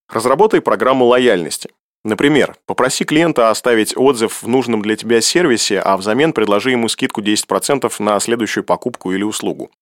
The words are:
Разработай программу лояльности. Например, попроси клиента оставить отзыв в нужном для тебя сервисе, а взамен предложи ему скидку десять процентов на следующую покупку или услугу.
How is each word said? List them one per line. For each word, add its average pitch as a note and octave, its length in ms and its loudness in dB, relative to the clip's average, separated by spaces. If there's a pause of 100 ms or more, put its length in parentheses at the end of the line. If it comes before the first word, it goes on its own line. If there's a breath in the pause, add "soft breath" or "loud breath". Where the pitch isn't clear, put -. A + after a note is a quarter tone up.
(120)
Разработай C3 480 2
программу A#2+ 440 2
лояльности. A#2+ 680 2 (340)
Например, G#2+ 520 0 (100)
попроси B2 380 -2
клиента D3+ 460 2
оставить A2 460 0
отзыв A#2+ 460 0
в G#2+ 60 -8
нужном A#2 340 0
для G#2+ 140 -2
тебя A2+ 240 0
сервисе, A2+ 600 0
а F#2+ 160 2
взамен A2 360 0
предложи G#2 380 0
ему A#2 180 0
скидку - 320 -4
десять G#2 260 -2
процентов A#2 540 -2
на G#2 180 2
следующую A2 460 -2
покупку F#2 480 -4
или F#2+ 120 -2
услугу. G#2 460 -6 (120)